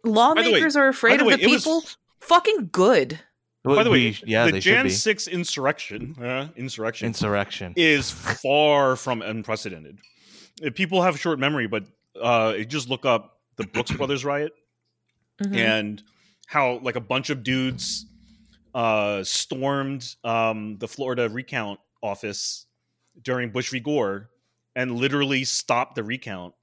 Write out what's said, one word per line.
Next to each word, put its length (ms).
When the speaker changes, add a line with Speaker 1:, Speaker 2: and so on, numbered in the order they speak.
Speaker 1:
the 80
way, 20
Speaker 2:
lawmakers 600
are 120
afraid 240
Speaker 1:
by 60
the 60
Speaker 2:
of 40
Speaker 1:
way, 100
Speaker 2:
the 60
Speaker 1:
it 60
was 140
Speaker 2:
people. 200
Fucking 520
good. 480
Speaker 3:
Well, 120
Speaker 1:
By 60
the 60
way, 100
Speaker 3:
we, 260
yeah, 200
Speaker 1:
the 80
Speaker 3:
they 60
should 140
Speaker 1:
Jan 120
Speaker 3:
be. 40
Speaker 1:
six 380
insurrection, 960
uh, 360
insurrection, 500
Speaker 3:
Insurrection. 720
Speaker 1:
is 340
far 840
from 240
unprecedented. 760
If 140
people 260
have 180
short 200
memory, 280
but, 180
uh, 360
you 80
just 240
look 160
up 340
the 100
Brooks 260
Speaker 3:
<clears throat> 60
Speaker 1:
Brothers 280
riot 280
Speaker 2:
Mm-hmm. 140
Speaker 1:
and 480
how, 380
like, 120
a 60
bunch 300
of 120
dudes, 600
uh, 480
stormed, 1000
um, 540
the 100
Florida 400
recount 520
office 640
during 260
Bush 220
v. 80
Gore 500
and 200
literally 480
stopped 520
the 80
recount 580